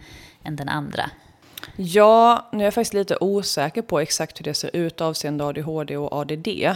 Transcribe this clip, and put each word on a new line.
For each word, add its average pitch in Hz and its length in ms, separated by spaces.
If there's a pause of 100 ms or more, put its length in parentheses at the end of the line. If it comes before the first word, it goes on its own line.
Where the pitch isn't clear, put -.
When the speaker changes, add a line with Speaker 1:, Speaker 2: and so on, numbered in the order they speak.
(440)
Speaker 1:
än 151 120
den 143 140
andra? 139 400 (640)
Speaker 2:
Ja, 214 760
nu 214 80
är 208 40
jag 208 100
faktiskt 226 200
lite 196 280
osäker 190 600
på 175 180
exakt 160 400
hur 165 40
det 151 100
ser - 220
ut 170 260
avseende 151 460
A 143 60
D 143 80
H 156 220
D 143 140
och 147 240
A 147 40
D 151 100
D. 170 400